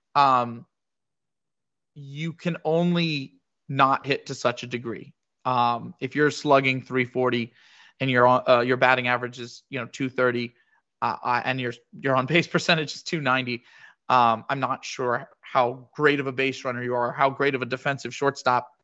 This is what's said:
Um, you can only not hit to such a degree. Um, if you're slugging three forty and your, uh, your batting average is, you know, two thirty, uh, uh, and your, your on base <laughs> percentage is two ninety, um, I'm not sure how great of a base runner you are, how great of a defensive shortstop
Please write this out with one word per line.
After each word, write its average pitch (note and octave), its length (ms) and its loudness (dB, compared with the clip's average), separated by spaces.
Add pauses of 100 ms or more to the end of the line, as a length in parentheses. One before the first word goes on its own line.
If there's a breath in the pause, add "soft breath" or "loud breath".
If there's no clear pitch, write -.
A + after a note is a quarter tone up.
(140)
Um, B2 520 2 (1300)
you D3 380 -8
can E3+ 320 -4
only E3 720 0 (340)
not C3+ 380 2
hit C#3 200 -2
to C#3 80 -8
such - 280 -2
a B2 40 -10
degree. A#2+ 460 -8 (320)
Um, B2 560 0
if C3 160 -8
you're D3 140 4
slugging C3+ 520 2
three B2+ 220 -2
forty B2 480 -2 (480 soft breath)
and C3+ 100 -2
your, B2 160 6 (220)
uh, B2 120 6
your B2+ 160 0
batting B2+ 320 2
average B2 320 -4
is, A#2 300 -16
you C3 100 -8
know, A#2 60 -8
two C3+ 220 -6
thirty, A#2+ 460 0 (480)
uh, A#2 200 -2
uh, B2 220 -2
and B2+ 160 -2
your, A#2+ 120 -4 (280)
your C3+ 160 0
on B2+ 100 0
base D#3 200 2
<laughs> - 80 -4
percentage D#3+ 400 -2
is - 80 -16
two E3 180 -6
ninety, B2+ 440 -2 (440 soft breath)
um, A#2 400 4
I'm C#3 120 -4
not C3 240 -4
sure C3 440 -4 (120)
how B2+ 540 -2
great D3 260 2
of C3 60 -8
a C3+ 60 -4
base C3+ 320 -4
runner B2 180 -6
you B2 120 -4
are, A#2+ 180 -2
how C#3+ 180 2
great C#3 240 0
of B2+ 80 -4
a B2+ 40 -4
defensive B2+ 480 -6
shortstop B2+ 560 -2 (120)